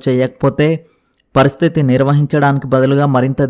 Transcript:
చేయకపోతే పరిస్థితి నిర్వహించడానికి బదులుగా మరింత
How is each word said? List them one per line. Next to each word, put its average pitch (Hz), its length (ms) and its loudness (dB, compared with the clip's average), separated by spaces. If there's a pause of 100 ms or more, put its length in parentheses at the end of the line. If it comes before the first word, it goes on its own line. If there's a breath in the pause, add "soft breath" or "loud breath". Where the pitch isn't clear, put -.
చేయకపోతే 131 640 0 (640 soft breath)
పరిస్థితి 143 440 0 (120)
నిర్వహించడానికి 139 840 0
బదులుగా 139 320 2 (100)
మరింత 127 320 -2